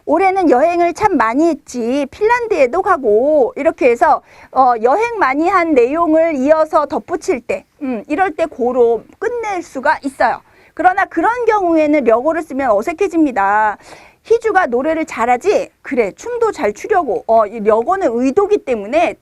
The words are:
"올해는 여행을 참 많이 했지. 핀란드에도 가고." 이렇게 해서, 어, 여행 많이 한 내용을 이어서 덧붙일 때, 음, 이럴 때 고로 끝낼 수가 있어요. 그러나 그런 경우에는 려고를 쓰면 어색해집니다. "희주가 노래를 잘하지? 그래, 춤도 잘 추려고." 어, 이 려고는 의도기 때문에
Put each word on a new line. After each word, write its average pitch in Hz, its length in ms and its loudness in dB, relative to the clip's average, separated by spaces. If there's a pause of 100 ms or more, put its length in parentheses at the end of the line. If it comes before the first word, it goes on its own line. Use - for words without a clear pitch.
"올해는 370 420 2
여행을 339 460 2
참 403 220 0
많이 247 320 0
했지. 262 640 -4
핀란드에도 415 720 0
가고." 277 760 2
이렇게 277 340 2
해서, 240 320 2 (300)
어, 254 300 2
여행 427 360 0
많이 294 300 0
한 339 260 2
내용을 311 640 2
이어서 311 500 2
덧붙일 311 560 -4
때, - 240 -8 (160)
음, 254 260 -6
이럴 330 260 -2
때 330 120 -2
고로 240 580 0 (140)
끝낼 427 440 -6
수가 285 420 -2
있어요. 262 360 -2 (320)
그러나 370 320 0
그런 440 400 -2
경우에는 330 600 2
려고를 262 380 0
쓰면 269 280 -4
어색해집니다. 226 1080 0 (460)
"희주가 403 440 0
노래를 302 380 -2
잘하지? 247 640 -2 (120)
그래, 214 300 -2
춤도 466 400 -4
잘 208 200 -2
추려고." 349 540 -4
어, 226 200 2
이 220 140 -10
려고는 233 520 0
의도기 277 460 0
때문에 233 640 -2